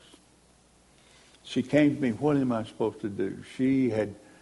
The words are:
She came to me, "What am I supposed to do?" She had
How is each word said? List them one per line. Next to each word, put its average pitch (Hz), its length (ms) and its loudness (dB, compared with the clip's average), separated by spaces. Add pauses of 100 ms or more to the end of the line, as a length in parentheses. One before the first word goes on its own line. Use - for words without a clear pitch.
(1400)
She - 180 -2
came 143 340 4
to - 60 -6
me, 131 80 2
"What 143 280 0
am 127 140 0
I 113 120 -2
supposed 110 380 -4
to 110 80 -6
do?" 98 280 -4 (180)
She 131 360 2
had 104 240 -2 (260)